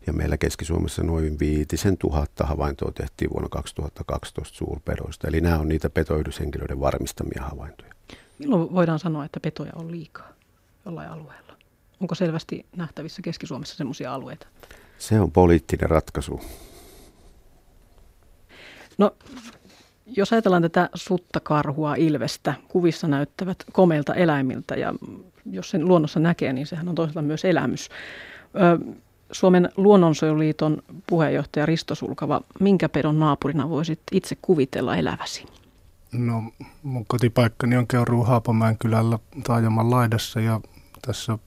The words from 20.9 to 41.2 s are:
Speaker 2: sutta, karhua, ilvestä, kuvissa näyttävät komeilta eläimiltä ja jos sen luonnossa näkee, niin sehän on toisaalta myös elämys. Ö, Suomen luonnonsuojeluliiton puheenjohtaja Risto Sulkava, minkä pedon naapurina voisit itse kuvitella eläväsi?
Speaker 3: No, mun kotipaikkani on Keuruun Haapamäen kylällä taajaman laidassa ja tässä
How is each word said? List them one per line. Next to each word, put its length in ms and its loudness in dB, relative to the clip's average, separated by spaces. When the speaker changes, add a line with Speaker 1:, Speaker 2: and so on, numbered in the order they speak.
Speaker 2:
sutta, 440 -4
karhua, 560 -2
ilvestä, 580 0
kuvissa 400 0
näyttävät 500 -2
komeilta 440 4
eläimiltä 600 0
ja 180 -4
jos 180 -10
sen 180 0
luonnossa 320 4
näkee, 340 2
niin 140 -4
sehän 220 -8
on 60 -4
toisaalta 260 -2
myös 240 -2
elämys. 440 0
Ö, 380 4
Suomen 460 4
luonnonsuojeluliiton 1040 4
puheenjohtaja 580 0
Risto 300 -2
Sulkava, 460 -4
minkä 300 4
pedon 300 2
naapurina 500 0
voisit 300 -2
itse 300 -2
kuvitella 540 0
eläväsi? 500 -4
Speaker 3:
No, 320 -2
mun 220 -6
kotipaikkani 720 2
on 100 2
Keuruun 400 2
Haapamäen 500 4
kylällä 420 2
taajaman 480 2
laidassa 480 0
ja 220 0
tässä 460 -4